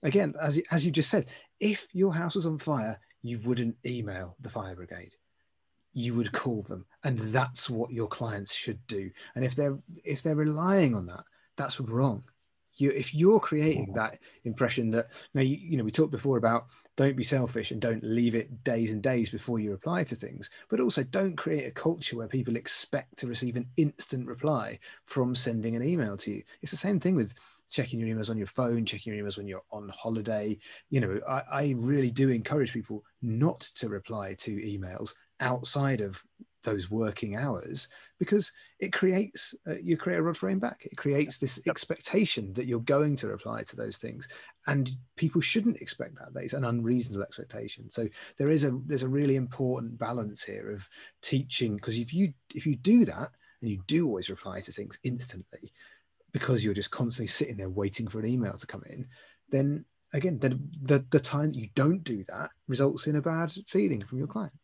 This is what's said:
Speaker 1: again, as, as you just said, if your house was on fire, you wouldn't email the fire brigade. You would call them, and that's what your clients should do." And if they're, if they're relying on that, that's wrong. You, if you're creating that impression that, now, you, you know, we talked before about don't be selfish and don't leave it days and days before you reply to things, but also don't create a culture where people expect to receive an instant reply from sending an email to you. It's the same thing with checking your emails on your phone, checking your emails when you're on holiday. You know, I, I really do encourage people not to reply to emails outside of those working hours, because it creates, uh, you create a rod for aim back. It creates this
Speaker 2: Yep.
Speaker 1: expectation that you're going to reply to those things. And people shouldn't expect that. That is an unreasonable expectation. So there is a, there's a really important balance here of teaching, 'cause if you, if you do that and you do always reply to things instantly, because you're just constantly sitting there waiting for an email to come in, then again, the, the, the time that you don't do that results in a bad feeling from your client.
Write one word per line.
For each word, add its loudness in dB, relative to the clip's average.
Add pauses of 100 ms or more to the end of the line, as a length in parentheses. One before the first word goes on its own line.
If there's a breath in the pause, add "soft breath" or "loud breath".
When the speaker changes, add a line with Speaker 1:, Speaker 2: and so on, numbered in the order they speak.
Speaker 1:
again, 4
as, 4 (120)
as 4
you 4
just 4
said, 4 (340 loud breath)
if 0
your 4
house 0
was 0
on 0
fire, -2 (220 soft breath)
you -4
wouldn't 0 (100)
email -6
the -12
fire -8
brigade. -14 (760)
You -2
would 0
call -2
them, -10 (160)
and 0
that's 0
what -2
your -2
clients -4
should -6
do." -4 (240 loud breath)
And 0
if -2
they're, 0 (280)
if -4
they're 2
relying 4
on -2
that, -12 (320 soft breath)
that's -4
wrong. 2 (540)
You, 2
if -2
you're 8
creating 0
that -2 (240 loud breath)
impression 0
that, 2 (260 loud breath)
now, 4
you, 4
you -2
know, 2
we 0
talked 4
before 2
about 4 (260 soft breath)
don't 4
be 0
selfish 0
and -4
don't 0
leave 4
it -4
days 2
and -2
days 2
before -2
you 0
reply -2
to -6
things, -12 (200 loud breath)
but 0
also 2
don't 0
create -2
a -10
culture -2
where -6
people 0
expect -4
to -6
receive -4
an -4 (100)
instant 0
reply -2 (280 loud breath)
from 2
sending 0
an 0
email 0
to -6
you. -6 (200 loud breath)
It's -6
the -2
same 2
thing 4
with 0 (360 loud breath)
checking -2
your 0
emails -2
on -2
your -2
phone, 0
checking -4
your -4
emails -6
when -10
you're -10
on -10
holiday. -2 (320 loud breath)
You 4
know, 0
I, -2 (100)
I 0
really 2
do 4
encourage 2
people -8 (160 soft breath)
not 2 (160)
to -4
reply -6
to -4
emails -6 (260 soft breath)
outside 0
of -6 (420)
those 0
working -2
hours, -4 (300 loud breath)
because 2 (300 loud breath)
it -2
creates, 2 (140)
uh, -4
you 2
create 0
a 4
rod 2
for -2
aim 2
back. -4
It -14
creates 2
this -2
Speaker 2:
Yep. 2
Speaker 1:
expectation 0
that -2
you're 0
going 4
to -4
reply -6
to -10
those -6
things. -10 (400 loud breath)
And 2 (260)
people 2
shouldn't 2
expect -8
that. -18
That -6
is -6
an 0
unreasonable 2
expectation. -12
So -2 (300 loud breath)
there 4
is 6
a, 2 (100)
there's 0
a 0
really 4
important -2
balance -4
here -8
of -10 (340 loud breath)
teaching, 0
'cause -4
if -2
you, 4 (180)
if -4
you 4
do 8
that -4 (300 soft breath)
and -2
you -2
do 4
always -2
reply -8
to -12
things -12
instantly, -8 (600 soft breath)
because 2
you're 2
just -2
constantly -2
sitting -2
there -6
waiting -2
for -6
an -2
email 0
to -14
come -12
in, -10 (420 loud breath)
then 0 (280)
again, 0
the, 2 (220)
the, 4
the 8
time 0
that -6
you -8
don't 4
do -4
that -8 (160)
results 2
in 2
a 2
bad 0 (160)
feeling 2
from -6
your -2
client. -6 (120)